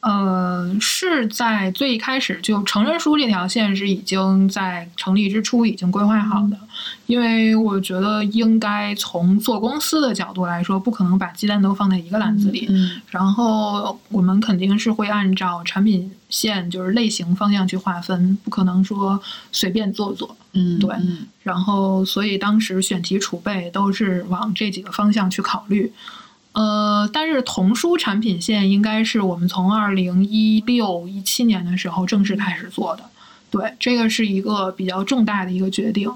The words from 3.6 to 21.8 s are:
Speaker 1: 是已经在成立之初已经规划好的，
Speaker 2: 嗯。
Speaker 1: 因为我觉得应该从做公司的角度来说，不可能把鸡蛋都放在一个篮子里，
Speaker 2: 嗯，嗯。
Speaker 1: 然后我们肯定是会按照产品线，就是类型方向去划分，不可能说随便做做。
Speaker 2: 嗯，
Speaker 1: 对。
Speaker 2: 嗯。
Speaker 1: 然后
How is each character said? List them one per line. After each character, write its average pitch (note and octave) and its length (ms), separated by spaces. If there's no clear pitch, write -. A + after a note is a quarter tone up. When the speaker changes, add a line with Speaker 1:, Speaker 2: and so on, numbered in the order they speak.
Speaker 1:
是 G3 120
已 G3 60
经 F#3+ 540
在 F3+ 480
成 F#3+ 180
立 G3+ 160
之 G#3+ 100
初 A#3 240
已 G#3+ 120
经 F3+ 160
规 G3 100
划 G#3+ 160
好 G#3 220
的， G3+ 100
Speaker 2:
嗯。 - 80
Speaker 1:
因 A#3+ 140
为 A3+ 340
我 G#3+ 260
觉 F#3 200
得 G#3+ 240
应 A3+ 340
该 G#3 380
从 F3+ 420
做 A3 220
公 C4 200
司 D#4 200
的 B3+ 120
角 F#3+ 200
度 F#3 120
来 F3 160
说， F#3+ 200
不 A#3 100
可 G#3 140
能 F3+ 120
把 F#3 120
鸡 F3 180
蛋 G#3 160
都 G3 100
放 G3 160
在 F#3 80
一 E3+ 120
个 G3+ 100
篮 G#3+ 180
子 G3+ 140
里， A#3 180
Speaker 2:
嗯， G3 60
嗯。 F3+ 260
Speaker 1:
然 F#3 140
后 G#3 720
我 G3 120
们 F#3 200
肯 G#3 180
定 G3 180
是 A3 140
会 G#3+ 160
按 G3+ 300
照 F3 260
产 F#3+ 220
品 F#3+ 260
线， G3 400
就 F#3 160
是 F#3 60
类 A3+ 180
型 F3 280
方 G#3 160
向 F#3+ 160
去 F#3 80
划 F#3 240
分， F#3 420
不 - 80
可 F#3+ 140
能 F3+ 180
说 G3 400
随 - 180
便 G3+ 220
做 G3 200
做。 - 240
Speaker 2:
嗯， F3 260
Speaker 1:
对。 G3+ 140
Speaker 2:
嗯。 F3 340
Speaker 1:
然 F#3 100
后 F#3+ 500